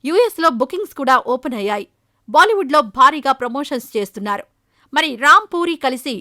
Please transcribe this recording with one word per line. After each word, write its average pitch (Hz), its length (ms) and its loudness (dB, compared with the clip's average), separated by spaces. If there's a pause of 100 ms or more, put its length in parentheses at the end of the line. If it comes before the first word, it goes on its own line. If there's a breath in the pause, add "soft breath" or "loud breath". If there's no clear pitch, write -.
యూఎస్లో 339 460 2 (100)
బుకింగ్స్ 359 400 -4
కూడా 269 160 2 (180)
ఓపెన్ 247 280 -6
అయ్యాయి. 208 260 -4 (400)
బాలీవుడ్లో 302 540 2 (160)
భారీగా 269 440 4
ప్రమోషన్స్ 247 540 -6
చేస్తున్నారు. 202 500 -6 (460)
మరి 302 200 0 (140)
రామ్, 392 280 6
పూరి 339 220 -2 (100)
కలిసి 254 340 -4